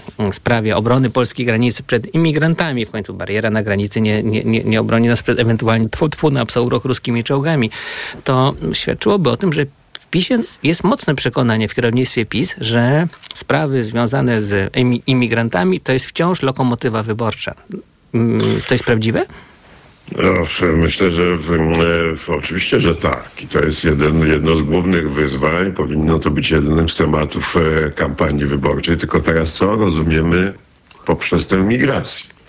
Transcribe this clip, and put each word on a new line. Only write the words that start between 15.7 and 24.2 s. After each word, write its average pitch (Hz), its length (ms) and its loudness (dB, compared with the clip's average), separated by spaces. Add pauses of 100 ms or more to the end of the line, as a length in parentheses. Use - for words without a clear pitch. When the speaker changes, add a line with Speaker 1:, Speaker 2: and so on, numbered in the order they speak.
Speaker 1:
to - 120 -2
jest 127 140 -2
wciąż 175 360 -2
lokomotywa 123 600 0
wyborcza. 110 520 -4 (600)
Mm, 113 260 2
to 107 340 0
jest - 100 0
prawdziwe? 113 420 0 (880)
Speaker 2:
No, 92 500 0 (100)
myślę, 82 340 2
że 87 260 2
w, 78 100 -6 (680)
w, 80 140 -10
oczywiście, 82 500 -2
że 85 140 2
tak. - 360 -4 (120)
I - 40 -12
to - 140 -2
jest 73 240 0
jeden, 78 440 2